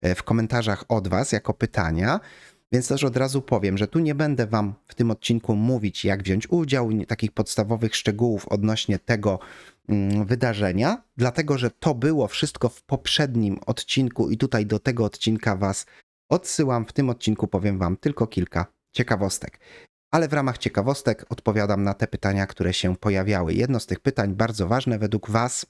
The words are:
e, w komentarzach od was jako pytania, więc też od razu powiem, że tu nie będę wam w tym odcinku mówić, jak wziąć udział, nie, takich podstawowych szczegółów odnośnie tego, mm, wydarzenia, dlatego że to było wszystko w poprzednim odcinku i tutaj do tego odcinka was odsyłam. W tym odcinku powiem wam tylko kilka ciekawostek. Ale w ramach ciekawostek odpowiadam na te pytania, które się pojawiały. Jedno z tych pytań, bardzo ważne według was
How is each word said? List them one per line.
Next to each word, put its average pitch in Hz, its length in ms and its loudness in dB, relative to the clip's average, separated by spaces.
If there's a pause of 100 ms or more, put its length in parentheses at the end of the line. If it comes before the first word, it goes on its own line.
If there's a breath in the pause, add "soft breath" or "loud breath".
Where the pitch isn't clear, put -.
e, - 120 2
w - 80 -10
komentarzach 113 640 0
od 104 200 0
was 95 240 0
jako 107 220 -2
pytania, 101 680 0 (520 loud breath)
więc 123 160 2
też 139 160 0
od 127 120 0
razu 131 260 0
powiem, 98 360 0
że 104 100 0
tu - 100 -2
nie 156 160 0
będę 139 320 0
wam 104 280 -2 (120)
w - 80 -20
tym 117 160 2
odcinku 113 460 0
mówić, 107 480 0
jak 98 180 0
wziąć 95 280 0
udział, 135 400 0
nie, 107 160 -2
takich 110 260 -4
podstawowych 110 640 0
szczegółów 110 520 0
odnośnie 107 500 0
tego, 104 400 0 (500 loud breath)
mm, 101 380 2
wydarzenia, 113 760 0 (140)
dlatego 135 420 0
że 120 120 0
to - 240 0
było 131 340 2
wszystko - 400 -2
w - 140 -8
poprzednim 117 840 0
odcinku 123 640 0
i - 60 0
tutaj 117 300 0
do 104 120 0
tego 120 260 0
odcinka 107 520 0
was 98 300 -2 (440 loud breath)
odsyłam. 131 560 0
W - 60 -20
tym 135 180 2
odcinku 110 380 0
powiem 98 300 0
wam 92 180 0
tylko 143 300 0
kilka - 400 -2 (260)
ciekawostek. - 680 -2 (500 loud breath)
Ale 160 180 2
w 139 40 -2
ramach 139 260 0
ciekawostek 117 720 -2
odpowiadam 104 540 0
na 101 120 0
te 110 120 -4
pytania, 98 400 0
które 92 260 -2
się 90 240 0
pojawiały. 95 580 0
Jedno 120 260 2
z - 60 -12
tych - 140 -4
pytań, 101 340 0
bardzo 107 340 0
ważne 120 300 0
według 104 320 -2
was - 400 -2